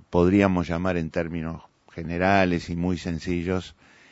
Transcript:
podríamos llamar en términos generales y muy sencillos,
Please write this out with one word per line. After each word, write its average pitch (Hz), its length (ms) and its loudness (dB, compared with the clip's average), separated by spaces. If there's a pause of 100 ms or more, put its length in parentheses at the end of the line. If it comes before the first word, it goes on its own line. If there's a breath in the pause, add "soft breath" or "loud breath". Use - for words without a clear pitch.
podríamos 90 580 4
llamar 87 300 -2
en 80 120 -4
términos 82 520 -6 (300)
generales 87 800 0
y 87 60 -4
muy 87 220 -2
sencillos, 87 800 -6 (360 soft breath)